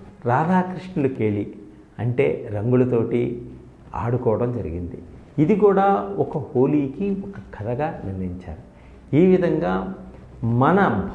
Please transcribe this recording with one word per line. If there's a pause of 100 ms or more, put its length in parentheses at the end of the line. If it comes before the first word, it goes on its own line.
(260)
రాధాకృష్ణులు
కేళి (460)
అంటే
రంగులతోటి (440)
ఆడుకోవడం
జరిగింది. (400)
ఇది
కూడా
ఒక
హోలీకి
ఒక (180)
కథగా
నిర్ణయించారు. (520)
ఈ
విధంగా (480)
మన